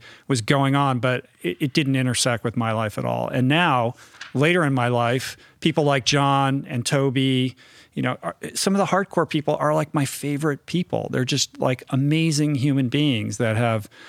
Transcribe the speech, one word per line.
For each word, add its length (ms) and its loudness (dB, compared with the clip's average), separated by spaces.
was 140 0
going 340 2
on, 220 2
but 300 -2
it, 160 -4
it 140 -2
didn't 220 2
intersect 480 0
with 140 -4
my 140 0
life 260 -2
at 80 -6
all. 220 -2
And 200 0
now, 460 2
later 300 2
in 100 0
my 140 2
life, 500 0
people 240 0
like 220 2
John 600 2
and 200 -4
Toby, 680 0
you 80 -4
know, 220 -2
are, 120 -8
some 200 0
of 40 2
the 80 2
hardcore 420 0
people 260 0
are, 180 0
like, 200 -2
my 100 0
favorite 640 -4
people. 460 -2
They're 120 -2
just, 360 -4
like, 220 0
amazing 640 2
human 340 0
beings 480 0
that 180 0
have 320 0